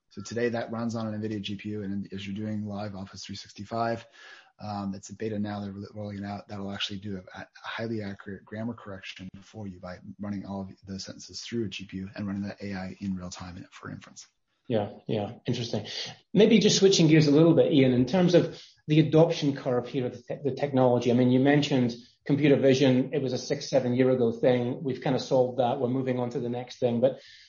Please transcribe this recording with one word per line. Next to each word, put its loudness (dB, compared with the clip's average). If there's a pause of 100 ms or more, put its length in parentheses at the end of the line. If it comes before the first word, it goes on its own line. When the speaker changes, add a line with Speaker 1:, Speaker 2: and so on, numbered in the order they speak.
(100)
Speaker 1:
So -14
today -2
that -6
runs -6
on -4
an -6
nvidia -6
G -8
P -10
U, -6
and -6
as -10
you're -8
doing -6
live -8
Office -14
three -12
sixty-five, -6 (560)
um, -6
it's -16
a -14
beta -4
now, -4
they're -10 (180)
rolling -10
out, -10
that'll -10
actually -8
do -8
a, -14
a -14 (180)
highly -6
accurate -12
grammar -8
correction -14 (120)
for -14
you -12
by -12 (240)
running -8
all -8
of -10 (160)
the -10
sentences -14
through -6
a -6
G -12
P -12
U -8
and -8
running -4
that -8
A -8
I -10
in -4
real -10
time -14
for -14
inference. -16 (400)
Speaker 2:
Yeah, 0 (160)
yeah, -4 (120)
interesting. -4 (460)
Maybe 6
just 4
switching 6
gears 8
a 4
little 8
bit, 4
Ian, 6
in 4
terms 4
of 4 (280)
the 6
adoption 4
curve -2
here -2
of -4
the, -16
te-, -8
the 0
technology. 2
I 4
mean, 4
you 6
mentioned 4 (300)
computer 4
vision. 4
It -2
was -4
a -4
six, -6
seven 0
year 4
ago 2
thing. 0
We've -4
kind 0
of 0
solved 0
that. 0
We're 0
moving -2
on -4
to -6
the -6
next -8
thing. 0
But 2 (300)